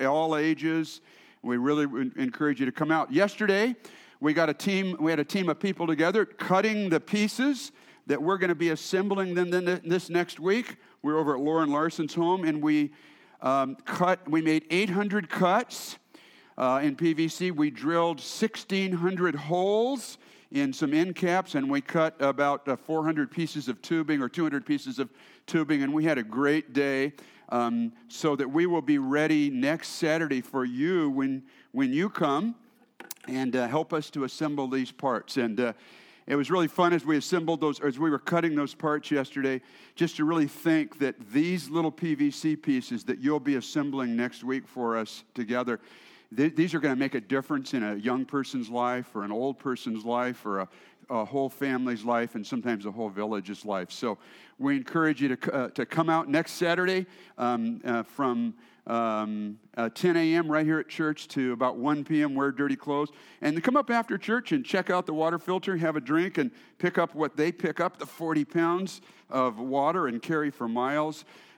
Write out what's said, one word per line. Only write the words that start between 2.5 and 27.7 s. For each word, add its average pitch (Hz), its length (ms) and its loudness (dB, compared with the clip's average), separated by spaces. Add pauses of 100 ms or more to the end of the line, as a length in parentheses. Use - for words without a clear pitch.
you 135 60 2
to - 60 0
come 151 180 -2
out. 160 200 2
Yesterday, 202 640 2 (460)
we 147 140 2
got 165 160 4
a - 20 -2
team, 190 480 0
we 160 100 2
had 160 80 2
a 147 60 0
team 185 240 0
of 151 100 0
people 180 280 -2
together 165 400 4
cutting 202 640 2
the 160 100 4
pieces 233 720 0 (340)
that 139 160 0
we're 185 140 2
gonna 180 180 2
be 165 140 0
assembling 190 640 0
then, 180 160 0
then 180 160 0
th-, 180 180 0
this 175 280 -2
next 175 300 -2
week. 202 360 0 (240)
We're 151 160 0
over 147 200 2
at 127 40 -4
Lauren 156 300 2
Larson's 156 420 0
home, 170 320 2
and 156 160 0
we, 147 320 2 (480)
um, 135 360 0 (100)
cut, 180 420 0
we 160 140 2
made 156 260 2
eight 185 220 2
hundred 196 400 0
cuts, - 680 0 (600)
uh, 127 240 2
in 143 140 0
P 165 180 2
V 160 140 0
C. 180 220 -4
We 151 200 0
drilled 165 500 0
sixteen 196 720 -2
hundred 175 440 0
holes 202 840 0 (320)
in 139 220 0
some 143 220 0
end 175 200 2
caps, 180 400 0
and 139 140 0
we 139 100 0
cut 160 420 0
about, 139 460 2
uh, 135 80 0
four 156 300 -2
hundred 151 260 0
pieces 151 380 -4
of 117 140 -6
tubing 156 400 0
or 123 80 -2
two 170 120 -2
hundred 143 220 -2
pieces 135 340 -4
of 135 120 -4 (360)
tubing, 151 360 2
and 139 100 0
we 156 120 2
had 160 120 4
a 123 60 0
great 139 500 2
day, 139 400 2 (380)
um, 117 420 0 (160)